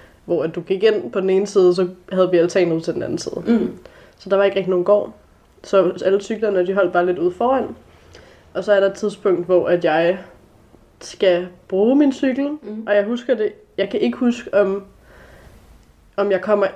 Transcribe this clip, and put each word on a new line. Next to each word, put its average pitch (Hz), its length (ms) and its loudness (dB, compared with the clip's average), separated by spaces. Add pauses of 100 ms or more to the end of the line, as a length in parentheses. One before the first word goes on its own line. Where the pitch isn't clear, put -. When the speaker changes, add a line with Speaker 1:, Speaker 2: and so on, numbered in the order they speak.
(240)
Speaker 1:
hvor 165 180 -2
at 160 120 -6
du 180 60 -6
gik 185 220 -2
ind 214 280 0
på 202 80 -4
den 190 100 -2
ene 190 180 0
side, 180 280 4
så 185 120 0 (240)
havde 185 200 0
vi 180 60 4
altan 175 340 2
ud 165 100 -2
til 165 120 -6
den - 100 -6
anden - 140 -4
side. - 300 -10
Speaker 2:
Mm. 220 300 0 (400)
Speaker 1:
Så - 120 -18
der 190 60 2
var 196 80 4
ikke 196 140 0
rigtig 185 120 -2
nogen 180 160 0
gård. 208 280 2 (500)
Så 180 280 2 (140)
alle 196 160 2
cyklerne, 208 460 -2
de 190 60 -2
holdt 185 200 0
bare 180 120 2
lidt 180 140 -2
ude 175 120 0
foran. 247 440 -2 (800)
Og 190 100 -6
så 208 100 2
er 202 60 4
der 196 80 4
et 196 60 -2
tidspunkt, 196 520 -2
hvor 180 220 2
at 175 180 0
jeg 170 320 2 (840)
skal 180 480 0 (200)
bruge 214 280 2
min 285 180 4
cykel, 269 360 -2
Speaker 2:
Mm. 220 380 -12
Speaker 1:
og 208 80 2
jeg 208 80 4
husker 240 320 -4
det. 208 160 -2 (260)
Jeg 196 120 -4
kan 240 100 -4
ikke 240 180 -2
huske, 240 360 -2
om, 196 300 0 (1300)
om 202 140 -2
jeg 185 100 0
kommer... 208 340 0